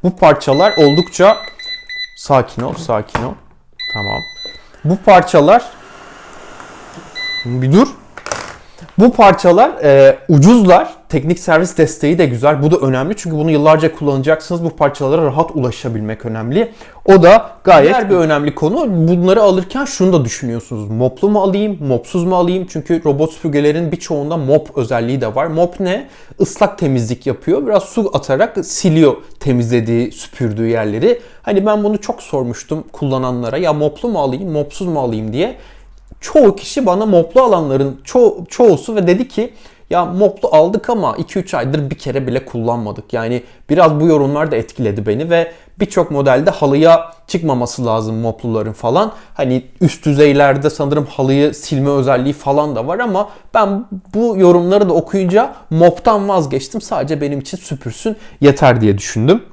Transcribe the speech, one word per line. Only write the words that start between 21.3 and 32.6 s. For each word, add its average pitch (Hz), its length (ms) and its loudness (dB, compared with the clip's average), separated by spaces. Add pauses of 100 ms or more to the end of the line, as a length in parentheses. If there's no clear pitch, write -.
alayım, 202 360 -2 (100)
mopsuz 135 360 -2
mu 185 120 0
alayım? 180 340 -2
Çünkü 165 340 -4
robot 156 280 0
süpürgelerin 151 600 -2
birçoğunda 160 460 -6
mop 147 400 -2
özelliği 120 440 -4
de 110 140 -6
var. 147 120 -2
Mop 170 320 -2
ne? 196 280 -4 (320)
Islak - 380 -2
temizlik 123 500 -4
yapıyor. 175 400 -2
Biraz 202 160 0
su - 300 -4
atarak 185 520 -2
siliyor 156 500 2 (240)
temizlediği, 117 720 -2
süpürdüğü 113 560 -6
yerleri. 113 520 -2 (220)
Hani 196 240 -2
ben 214 180 0
bunu 208 180 -2
çok - 220 -12
sormuştum 135 680 -8